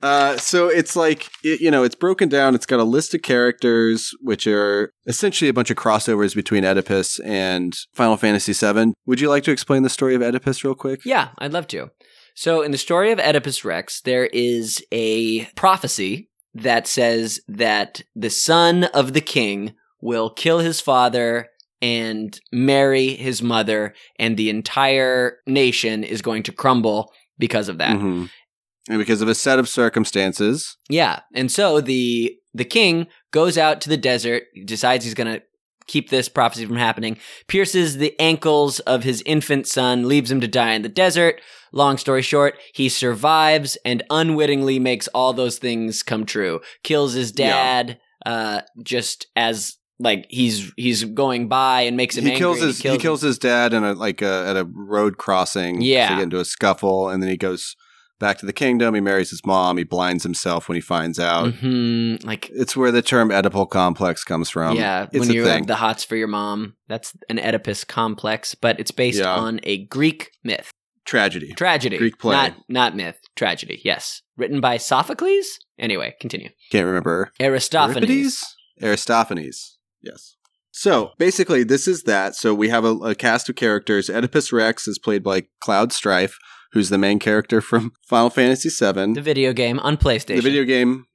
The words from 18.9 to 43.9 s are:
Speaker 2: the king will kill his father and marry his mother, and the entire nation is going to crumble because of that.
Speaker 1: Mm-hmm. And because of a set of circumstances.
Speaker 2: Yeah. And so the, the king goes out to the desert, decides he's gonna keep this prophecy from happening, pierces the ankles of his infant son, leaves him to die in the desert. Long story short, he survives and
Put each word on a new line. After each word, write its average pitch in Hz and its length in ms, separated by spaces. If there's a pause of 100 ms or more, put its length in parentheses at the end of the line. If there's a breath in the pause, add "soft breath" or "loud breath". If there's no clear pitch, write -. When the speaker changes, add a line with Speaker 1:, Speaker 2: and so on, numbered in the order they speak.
Speaker 2:
the 151 80
king 104 500 (300)
will 113 260
kill 165 300
his 165 240
father 120 680 (320)
and 113 580 (140)
marry 135 640
his 127 260
mother, 110 540 (240 loud breath)
and 113 180
the 107 140
entire 127 960
nation 117 580
is 104 160
going 110 220
to - 100
crumble 110 580 (280 soft breath)
because 107 320
of 85 80
that. 85 180
Speaker 1:
Mm-hmm. 92 300 (600 loud breath)
And 110 120
because 107 240
of 110 60
a 113 60
set 135 240
of 127 80 (480)
circumstances. 104 600 (120)
Speaker 2:
Yeah. 147 320 (140)
And 127 160
so 175 300
the, 123 560 (160)
the 120 120
king 170 420 (240 soft breath)
goes 160 280
out 156 240
to 143 60
the 151 80
desert, 120 480 (200)
decides 117 400
he's 113 100
gonna 113 260 (460)
keep - 240
this 127 180
prophecy 117 380
from 113 100
happening, 113 420 (300 loud breath)
pierces 180 500
the 147 220
ankles 156 600
of 127 240
his 127 220
infant 143 400
son, 123 420
leaves 135 220
him 135 100
to 120 80
die 117 240
in 110 100
the 110 60
desert. 170 520 (320 loud breath)
Long 139 260
story 131 240
short, 143 320 (180 loud breath)
he 135 160
survives 143 960
and 123 260